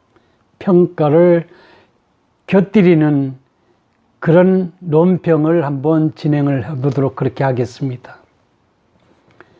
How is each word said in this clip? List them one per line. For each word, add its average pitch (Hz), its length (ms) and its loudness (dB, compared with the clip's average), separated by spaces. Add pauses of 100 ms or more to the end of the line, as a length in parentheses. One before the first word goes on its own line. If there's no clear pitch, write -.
(600)
평가를 170 880 2 (960)
곁들이는 156 920 0 (840)
그런 180 580 2
논평을 165 880 0
한번 151 500 -2
진행을 143 560 -2
해보도록 135 460 -4
그렇게 131 260 -4
하겠습니다. 127 760 -6 (1400)